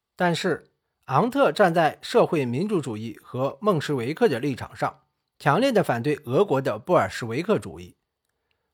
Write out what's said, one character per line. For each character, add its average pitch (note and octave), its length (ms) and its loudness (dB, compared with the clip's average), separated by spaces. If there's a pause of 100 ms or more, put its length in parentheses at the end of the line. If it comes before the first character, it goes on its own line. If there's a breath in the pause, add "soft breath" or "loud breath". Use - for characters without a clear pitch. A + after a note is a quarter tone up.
(160)
但 F3 180 2
是 - 360 -4 (360)
昂 D#3 240 2
特 B3 220 2
站 F3+ 200 4
在 D#3+ 280 2
社 G3+ 260 4
会 D3+ 180 -2
民 B2+ 240 -2
主 G3+ 120 0
主 B2 160 -8
义 A2 260 -10
和 B2+ 380 -6
孟 G3+ 200 2
什 D3 140 -4
维 B2+ 200 -4
克 A#3 140 2
的 A#2+ 120 0
立 C#3 140 -2
场 - 200 -10
上， - 280 -6 (360)
强 D3+ 220 2
烈 C4+ 100 2
地 G3+ 140 2
反 A#2+ 180 -2
对 C#3+ 220 -2
俄 C#3 200 2
国 C#3 160 2
的 C3 180 -4
布 F3+ 160 -2
尔 A#2 140 4
什 - 180 -8
维 A#2 160 -6
克 F#3+ 160 0
主 F2 200 -10
义， F2 180 -18 (760)